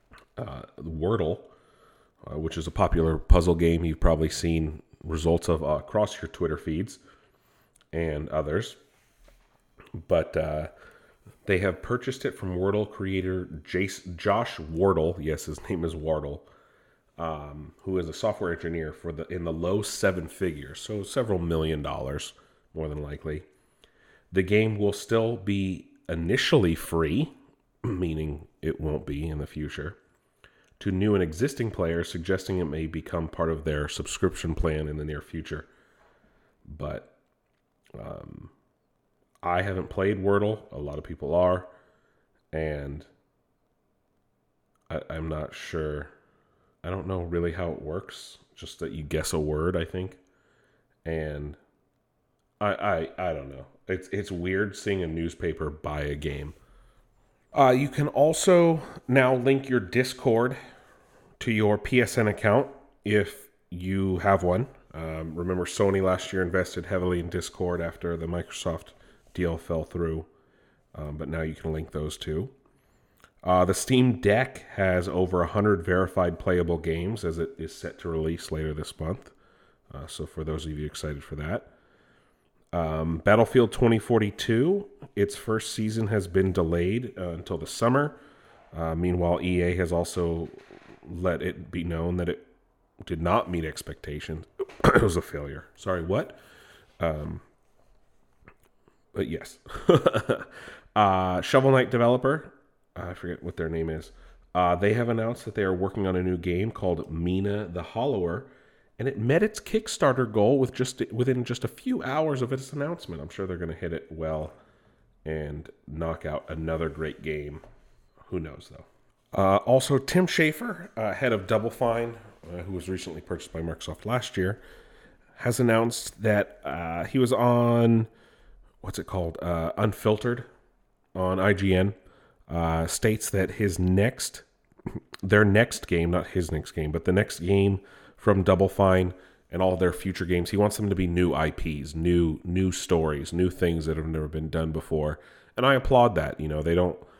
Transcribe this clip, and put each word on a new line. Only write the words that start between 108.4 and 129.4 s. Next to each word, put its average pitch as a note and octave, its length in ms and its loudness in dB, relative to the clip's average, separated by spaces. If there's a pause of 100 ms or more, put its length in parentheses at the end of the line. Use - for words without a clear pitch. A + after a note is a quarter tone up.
and A#2+ 80 -4
it C3+ 100 -4
met C3+ 280 4
its G#3+ 160 -4
Kickstarter C3 720 0
goal A2 260 6
with C3 160 2
just, - 260 -4 (120)
within B2 320 0
just - 180 -6
a A2+ 60 -4
few - 340 -4
hours C#3+ 400 0
of B2 100 -2
its C3+ 200 -8
announcement. C#3+ 500 -6
I'm D#2 60 -12
sure G2 180 -6
they're F2+ 120 -6
gonna E2+ 160 -6
hit E2+ 180 -6
it - 180 -8
well D#2 420 -6 (720)
and D2+ 460 -8 (160)
knock E2 400 -6
out D2+ 220 -6
another D#2+ 400 -4
great D2+ 340 -8
game. D2 380 -8 (640)
Who F#2 140 -4
knows, D#2 320 -12
though? - 680 -10
Uh, G2 180 6
also, C3 400 4
Tim F3+ 280 2
Schafer, E3+ 720 -2
uh, G#2+ 180 -2
head B2+ 180 0
of G2 140 -2
Double A2 240 2
Fine, A#2 460 -2 (360)
uh, F2 100 -8
who G2 100 -8
was F2+ 160 -6
recently F2+ 320 -6
purchased - 320 -10
by E2 80 -6
Microsoft D#2+ 440 -8
last A#2+ 320 -4
year, G2 240 0 (760)
has B2 240 -2
announced A#2 640 2
that, G#2 420 2
uh, E2 400 -6
he - 140 -2
was B2 140 4
on, A#2 760 4 (720)
what's - 180 -8
it F2 80 -8
called? E2+ 340 -4